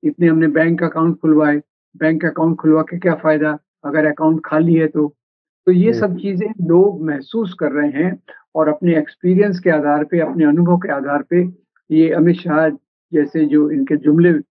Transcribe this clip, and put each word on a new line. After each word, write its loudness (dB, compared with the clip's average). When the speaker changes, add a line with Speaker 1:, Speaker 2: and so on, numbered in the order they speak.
Speaker 1:
इतने 0
हमने 2
बैंक 0
अकाउंट -2
खुलवाए, 2
बैंक -2
अकाउंट -2
खुलवा 2
के -8
क्या 0
फायदा -2
अगर 0
अकाउंट 0
खाली 0
है 2
तो?" -4
तो 4
ये 4
Speaker 2:
जी। -4
Speaker 1:
सब -2
चीजें -6
लोग 2
महसूस -6
कर -4
रहे -2
हैं -4
और 0
अपने 0
एक्सपीरियंस 0
के -2
आधार 0
पे, -2
अपने -2
अनुभव 2
के -6
आधार -4
पे -2
ये 2
अमित 2
शाह 0
जैसे 0
जो 2
इनके -2
जुमले 4